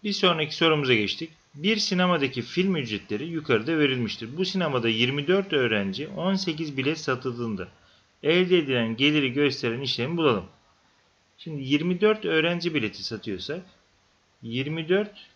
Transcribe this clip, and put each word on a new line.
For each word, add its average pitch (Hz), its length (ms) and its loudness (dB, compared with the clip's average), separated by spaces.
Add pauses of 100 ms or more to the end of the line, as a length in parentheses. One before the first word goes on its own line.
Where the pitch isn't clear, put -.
Bir 208 100 -2
sonraki 160 420 2
sorumuza 151 380 4
geçtik. 107 380 0 (220)
Bir 190 240 0
sinemadaki 180 640 0
film 185 340 0
ücretleri 110 500 -4
yukarıda 151 540 0
verilmiştir. 127 580 0
Bu 185 80 0
sinemada 147 440 0
yirmi 127 380 0
dört 196 260 0
öğrenci 107 540 0
on 180 280 -2
sekiz 156 420 -4
bilet 143 200 0
satıldığında 120 720 -4 (560)
elde 180 340 4
edilen 123 380 0
geliri 139 380 2
gösteren 131 480 0
işlemi 135 360 -2
bulalım. 120 280 2 (920)
Şimdi 147 260 -10
yirmi 160 380 0
dört 214 240 2
öğrenci 165 480 0
bileti 110 300 -2
satıyorsak 110 580 -8 (840)
yirmi 143 460 -4
dört 202 460 0